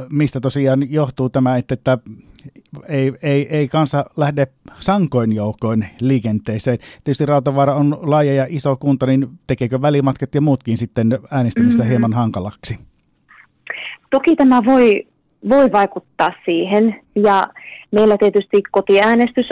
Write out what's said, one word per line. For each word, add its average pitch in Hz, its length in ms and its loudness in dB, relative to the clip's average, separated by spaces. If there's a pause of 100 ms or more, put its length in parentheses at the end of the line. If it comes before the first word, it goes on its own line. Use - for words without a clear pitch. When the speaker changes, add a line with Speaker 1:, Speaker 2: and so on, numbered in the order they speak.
(120)
Speaker 1:
mistä 147 280 -2
tosiaan 135 500 0
johtuu 135 400 -2
tämä, 127 260 0
että, 123 180 -4
että 127 240 -2 (920)
ei, 135 240 -2 (100)
ei, 143 340 -2
ei 147 120 -2
kansa 147 360 0 (120)
lähde 143 300 -2 (340)
sankoin 123 540 0
joukoin 107 520 -4 (140)
liikenteeseen? 117 800 -2
Tietysti - 480 -6
Rautavaara 139 480 0
on 147 280 0
laaja 147 320 0
ja 135 140 0
iso 143 280 -4
kunta, 135 300 0
niin 131 220 0 (180)
tekeekö 127 360 -4
välimatkat 139 520 -2
ja 147 60 0
muutkin 135 360 0
sitten 117 420 -2 (120)
äänestämistä 147 520 0
Speaker 2:
Mm-hmm. 117 80 -2
Speaker 1:
hieman 117 220 0
hankalaksi? 107 680 -4 (1300)
Speaker 2:
Toki 294 260 2
tämä 254 280 4
voi, 240 420 4 (420)
voi 269 240 4
vaikuttaa 190 580 -2 (140)
siihen, 196 560 0 (160)
ja 202 260 2 (480)
meillä 208 280 4
tietysti 202 520 2
kotiäänestys 226 800 2